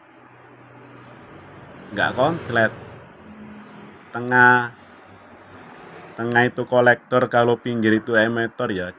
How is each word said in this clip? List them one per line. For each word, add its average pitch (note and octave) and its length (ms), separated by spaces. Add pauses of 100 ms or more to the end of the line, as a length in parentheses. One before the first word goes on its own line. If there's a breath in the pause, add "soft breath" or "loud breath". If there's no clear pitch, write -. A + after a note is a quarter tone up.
(1900)
nggak F#2 240
konslet. A#2+ 540 (1400)
Tengah, B2 640 (1400)
tengah A#2+ 240
itu B2 240
kolektor, B2 640
kalau A#2+ 300
pinggir A2 420
itu A#2 160
emitor A#2 560
ya, F2+ 240